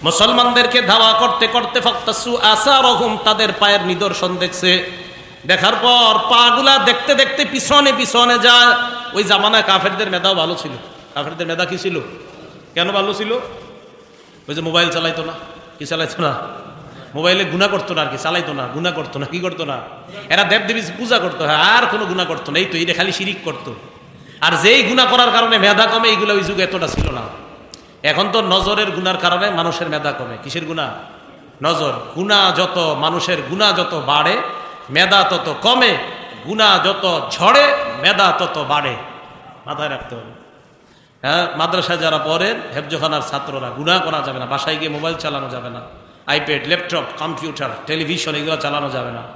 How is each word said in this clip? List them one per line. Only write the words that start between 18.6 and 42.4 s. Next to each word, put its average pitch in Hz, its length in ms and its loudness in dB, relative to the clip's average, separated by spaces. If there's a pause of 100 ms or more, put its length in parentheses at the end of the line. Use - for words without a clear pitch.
গুনাহ 170 180 -2
করতো 147 260 -8
না। 139 80 -4
কি 170 140 -6
করতো 175 240 -6
না? 135 140 -6 (520)
এরা 196 140 4
দেবদেবী 214 360 0 (180)
পূজা 233 200 0
করতো, 160 260 -4
হ্যাঁ, 151 140 2
আর 220 280 4
কোনো 208 200 -2
গুনাহ 180 200 -2
করতো 151 260 -6
না। 156 60 2
এই 185 60 2
তো, 165 140 -4
এটা 170 140 -2
খালি 185 200 0
শিরিক 196 320 -6
করতো। 135 300 -10 (680)
আর 165 120 2 (100)
যেই 233 200 6
গুনাহ 247 280 2
করার 247 220 4
কারণে 226 260 4
মেধা 202 280 4
কমে, 226 220 2
এইগুলো 208 260 2
ওই 196 60 2
যুগে 185 220 -2
এতটা 180 260 -2
ছিল - 220 -2
না। 123 100 -6 (840)
এখন 156 300 2
তো 220 100 2
নজরের 196 480 0
গুনার 185 260 -2
কারণে 180 340 0
মানুষের 165 380 -2
মেধা 147 240 -2
কমে। 117 320 -8
কিসের 156 200 -6
গুনাহ? 156 260 -6 (720)
নজর। 156 300 0 (220)
গুনাহ 190 420 2
যত, 175 440 0
মানুষের 165 380 0 (120)
গুনাহ 196 260 0
যত 170 300 -2
বাড়ে, 151 300 2 (540)
মেধা 185 320 4
তত 160 400 0
কমে। 240 340 4 (480)
গুনাহ 202 420 2
যত 185 440 0
ঝড়ে, 285 460 4 (260)
মেধা 185 360 4
তত 160 300 -2
বাড়ে। 143 280 0 (680)
মাথায় 147 220 -6
রাখতে 123 260 -10
হবে। 117 260 -16 (840)
হ্যাঁ, 160 340 -2
মাদ্রাসায় 170 420 -2
যারা 156 200 0
পড়েন, 170 420 -2 (140)